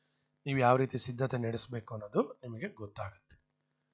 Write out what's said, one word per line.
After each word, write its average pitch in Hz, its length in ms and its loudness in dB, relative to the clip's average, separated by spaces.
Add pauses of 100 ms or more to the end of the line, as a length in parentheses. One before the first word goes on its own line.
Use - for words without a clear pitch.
(460)
ನೀವು 139 120 2
ಯಾವ 127 180 8
ರೀತಿ 131 220 2
ಸಿದ್ಧತೆ 127 400 -2
ನಡೆಸಬೇಕು 117 560 -4
ಅನ್ನೋದು 110 280 0
ನಿಮಗೆ 123 460 -8
ಗೊತ್ತಾಗುತ್ತೆ. - 720 -12 (520)